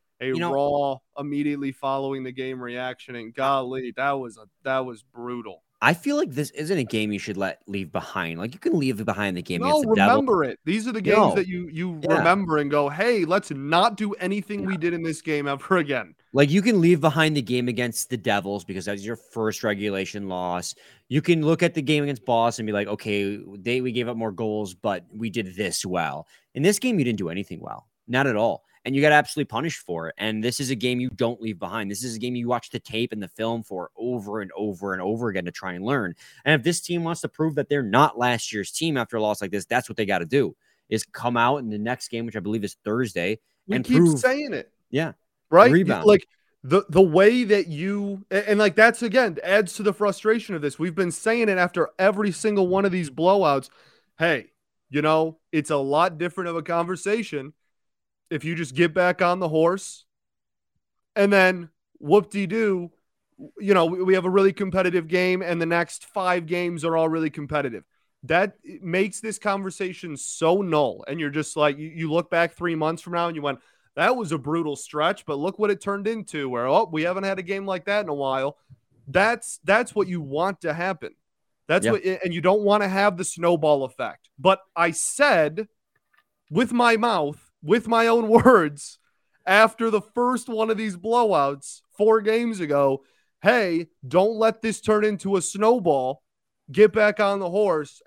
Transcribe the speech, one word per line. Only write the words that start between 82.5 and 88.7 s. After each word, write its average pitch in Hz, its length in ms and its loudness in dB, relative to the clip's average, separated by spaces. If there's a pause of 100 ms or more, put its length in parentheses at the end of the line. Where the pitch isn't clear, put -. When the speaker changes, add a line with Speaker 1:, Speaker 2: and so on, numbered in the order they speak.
Speaker 1:
want 202 180 4
to 202 80 0
have 196 280 2
the 185 60 -6
snowball 156 600 2
effect. - 460 -8 (100)
But 185 220 2 (140)
I 170 140 2
said 180 800 0 (840)
with 226 240 -2
my 240 240 4
mouth, 180 420 -2 (220)
with 214 260 2
my 226 200 4
own 233 200 2
<laughs> 220 160 8
words, 160 540 4 (480)